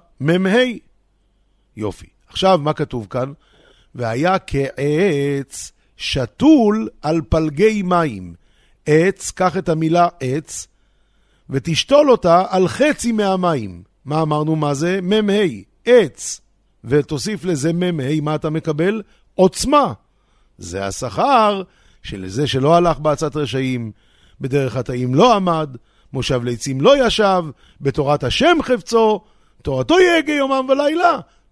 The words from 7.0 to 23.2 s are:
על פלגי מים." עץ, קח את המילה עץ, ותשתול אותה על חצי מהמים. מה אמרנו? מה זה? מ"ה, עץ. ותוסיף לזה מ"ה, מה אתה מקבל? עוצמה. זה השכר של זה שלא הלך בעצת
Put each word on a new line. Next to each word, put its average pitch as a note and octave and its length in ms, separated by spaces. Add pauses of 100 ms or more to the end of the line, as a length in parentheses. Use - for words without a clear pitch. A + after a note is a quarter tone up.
על D#3+ 280
פלגי E3 520
מים." D3 520 (520)
עץ, E3 460
קח F3+ 260
את F3+ 120
המילה D#3+ 380 (120)
עץ, C3+ 480 (840)
ותשתול E3+ 640
אותה F3+ 380
על F#3 180
חצי B3 440
מהמים. F3 720 (220)
מה D3+ 160
אמרנו? D3+ 340
מה D3 180
זה? F3 280
מ"ה, G3+ 320 (520)
עץ. A#3 560 (420)
ותוסיף D3 640
לזה E3 280
מ"ה, F3 120 (360)
מה D3+ 140
אתה D#3 140
מקבל? D#3+ 520 (340)
עוצמה. G#3+ 580 (640)
זה F#2 300
השכר G3+ 720 (420)
של F#2+ 240
זה B2 200
שלא C#3 280
הלך F3 240
בעצת D3+ 360